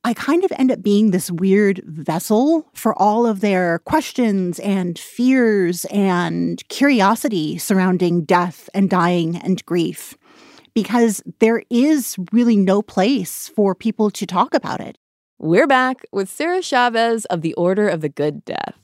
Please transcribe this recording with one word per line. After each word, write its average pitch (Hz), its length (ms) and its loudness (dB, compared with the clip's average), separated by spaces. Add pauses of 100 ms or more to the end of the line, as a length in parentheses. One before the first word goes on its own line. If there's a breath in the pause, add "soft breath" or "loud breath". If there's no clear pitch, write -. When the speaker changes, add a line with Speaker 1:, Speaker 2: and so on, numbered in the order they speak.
Speaker 1:
I 233 80 0
kind 339 320 0
of - 120 0
end 262 140 2
up 196 120 -4
being 208 280 4
this 180 200 -2
weird 190 560 2
vessel 226 880 0
for - 260 -2
all 214 240 4
of 214 160 0
their 180 380 0
questions 208 800 -2
and 185 400 -4
fears 220 880 0
and 175 840 0
curiosity 208 880 0
surrounding 180 680 0
death 175 480 0
and 196 160 2
dying 175 460 0
and - 280 -4
grief, - 540 -4 (560 soft breath)
because 226 480 0 (160)
there 226 320 2
is 262 460 0 (160)
really 233 240 4
no 196 260 2
place 202 680 -2
for 196 260 0
people 214 360 -2
to - 160 -8
talk 190 260 -2
about - 280 -4
it. - 180 -16 (400)
Speaker 2:
We're 185 280 2
back 254 460 0
with 196 160 -4
Sarah 349 320 -4
Chavez 233 680 0
of 170 140 -4
the 160 140 -4
Order 190 340 0
of 165 140 -2
the 147 80 -4
Good 147 340 -4
Death. - 400 -8